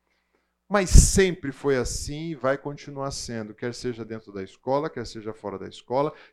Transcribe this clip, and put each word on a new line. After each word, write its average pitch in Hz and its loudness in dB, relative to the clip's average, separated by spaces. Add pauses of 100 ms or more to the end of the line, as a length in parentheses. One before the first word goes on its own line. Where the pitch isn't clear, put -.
(680)
Mas 196 0
sempre 175 6
foi 139 2
assim 147 -4
e 156 -8
vai 135 0
continuar 139 -10
sendo, 110 -8
quer 120 -8
seja 117 -6
dentro 110 -12
da 98 -8
escola, 135 -4
quer 123 -10
seja 110 -12
fora 98 -10
da 95 -12
escola, 135 -2 (220)